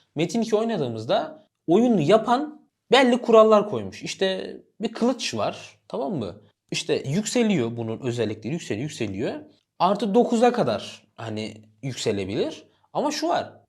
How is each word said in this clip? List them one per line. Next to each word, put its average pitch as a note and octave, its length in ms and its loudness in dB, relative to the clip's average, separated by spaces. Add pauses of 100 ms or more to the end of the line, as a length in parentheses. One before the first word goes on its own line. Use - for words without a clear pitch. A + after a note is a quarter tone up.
(140)
Metin F3 260 -2
iki A3 160 0
oynadığımızda D#3+ 920 -2 (180)
oyunu A3 340 4
yapan A3+ 640 2 (260)
belli B3 300 6
kurallar A3 480 6
koymuş. G#2 320 -6
İşte F#3+ 540 -4 (240)
bir A3 120 -4
kılıç - 420 -2
var, - 440 -6 (100)
tamam A#3+ 260 -4
mı? G2+ 280 -6 (280)
İşte - 360 -2
yükseliyor, F3+ 680 0
bunun A2+ 240 -6
özellikleri A2+ 520 -4
yükseliyor, A#2+ 300 -6
yükseliyor. A#2+ 500 -6 (460)
Artı G3 360 0
dokuza A#3+ 380 4
kadar A#2+ 500 -4 (120)
hani A2 400 -8 (280)
yükselebilir. A#2+ 840 -4 (280)
Ama A3+ 180 -2
şu D4+ 180 -4
var, B2+ 240 -2 (160)